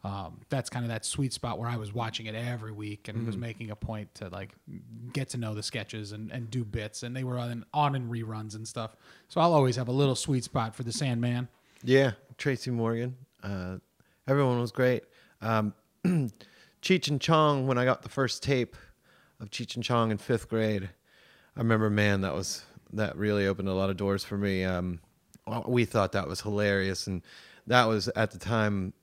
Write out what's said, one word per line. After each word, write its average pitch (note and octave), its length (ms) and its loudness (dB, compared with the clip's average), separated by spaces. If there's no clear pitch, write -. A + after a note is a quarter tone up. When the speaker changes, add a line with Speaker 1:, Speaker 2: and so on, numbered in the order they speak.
Speaker 1:
Um, G2 480 -8
that's C3 180 -2
kinda A#2+ 200 -6
that A2+ 180 -6
sweet C3+ 260 -2
spot - 260 -6
where A#2 80 -4
I A#2 120 -4
was G#2 160 -8
watching A2+ 320 -6
it A2 80 -8
every A2+ 380 -6
week G#2 360 -10
and A#2 160 -4
was A2 120 -4
Speaker 2:
Mm-hmm. A#2+ 40 -6
Speaker 1:
making A#2 300 -8
a G#2+ 60 -8
point G#2+ 400 -8
to, G2 120 -10
like, F#2+ 260 -12
get C3+ 160 -4
to B2+ 80 -6
know A2 160 -4
the G#2 80 -6
sketches G#2 500 -8
and, G#2+ 180 -10
and A2+ 200 -8
do B2 120 -2
bits. G#2+ 400 -6
And B2 140 -8
they C3 80 -6
were B2 140 -4
on, A#2+ 340 -6
on D3 220 4
in B2 160 -2
reruns A2 440 -6
and A2 140 -10
stuff. A2 260 -8
So F3 100 0
I'll E3+ 140 6
always B2+ 220 6
have B2 120 -2
a B2 40 -2
little C3+ 220 4
sweet B2+ 300 0
spot A2+ 300 -4
for - 80 -8
the A#2 100 -4
Sandman. B2 560 0
Speaker 2:
Yeah, C3 280 8
Tracy C3 340 -2
Morgan. A#2 460 -2
Uh, F#2 360 -6
everyone C3 320 4
was A#2+ 120 -2
great. B2+ 320 2
Um, A2 320 2
<clears throat> - 160 -20
Cheech F#3 260 2
and D3 100 2
Chong, D3+ 480 4
when B2+ 120 2
I B2 80 4
got C3 160 2
the - 80 -12
first C3 320 -2
tape B2+ 340 0
of G#2 100 -12
Cheech - 240 -8
and B2 80 -6
Chong A#2 280 2
in G#2 80 0
fifth - 320 -2
grade, G#2+ 400 0
I B2 40 -8
remember, A2+ 280 4
man, G#2 320 4
that F#2 140 -2
was, - 280 -4
that G#2 240 -2
really G#2 300 2
opened G2 240 0
a F#2 40 0
lot F#2+ 140 2
of F#2+ 80 0
doors G2 260 0
for - 140 -6
me. G2 280 0
Um, F2+ 360 -2
w-, A2 200 -6
we B2 200 4
thought G2+ 260 2
that F#2 160 -2
was F2+ 140 -6
hilarious. G2+ 640 0
And F#2 160 -6
that A#2+ 200 6
was, A2 220 2
at A2 240 0
the F#2 60 -16
time G#2 540 0